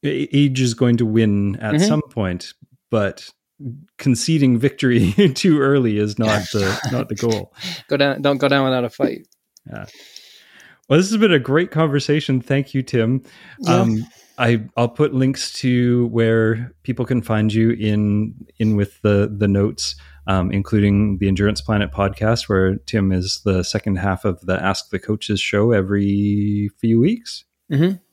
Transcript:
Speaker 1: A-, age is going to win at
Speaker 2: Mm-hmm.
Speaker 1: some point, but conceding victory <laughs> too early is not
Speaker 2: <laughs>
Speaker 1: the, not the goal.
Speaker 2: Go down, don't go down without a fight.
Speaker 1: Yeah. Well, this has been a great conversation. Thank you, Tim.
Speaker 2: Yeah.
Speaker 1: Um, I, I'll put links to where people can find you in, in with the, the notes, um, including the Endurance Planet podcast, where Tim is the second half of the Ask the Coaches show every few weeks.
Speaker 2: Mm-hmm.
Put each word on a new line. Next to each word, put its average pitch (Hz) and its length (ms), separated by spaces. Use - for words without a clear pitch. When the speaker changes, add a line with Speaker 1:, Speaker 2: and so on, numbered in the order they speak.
Speaker 1:
A-, 147 320
age 135 240
is 120 120
going 120 240
to 117 80
win 104 520
at 107 160
Speaker 2:
Mm-hmm. 156 120
Speaker 1:
some 156 180
point, 92 500
but 101 400
conceding 135 600
victory 123 540
<laughs> 175 240
too 156 240
early 135 380
is 104 200
not 107 320
Speaker 2:
<laughs> - 40
Speaker 1:
the, 101 260
not 120 160
the 107 60
goal. 107 380
Speaker 2:
Go 143 80
down, 139 240
don't 143 160
go 139 100
down 139 160
without 127 220
a 117 40
fight. - 380
Speaker 1:
Yeah. - 160
Well, 147 100
this 190 100
has 220 120
been 214 100
a 151 80
great 143 320
conversation. 147 680
Thank 139 320
you, 135 80
Tim. 127 420
Speaker 2:
Yeah. 127 160
Speaker 1:
Um, 117 300
I, 117 240
I'll 120 140
put 151 240
links 131 460
to 123 480
where 113 680
people 123 220
can 123 160
find 107 320
you 113 180
in, 104 640
in 110 160
with 101 260
the, 104 320
the 101 140
notes, 101 480
um, 95 240
including 101 680
the 98 100
Endurance 101 320
Planet 101 320
podcast, 107 560
where 95 260
Tim 98 260
is 92 320
the 92 180
second 101 360
half 95 260
of 90 160
the 92 200
Ask 95 280
the 95 100
Coaches 107 400
show 107 320
every 101 1000
few 113 180
weeks. 214 460
Speaker 2:
Mm-hmm. 170 240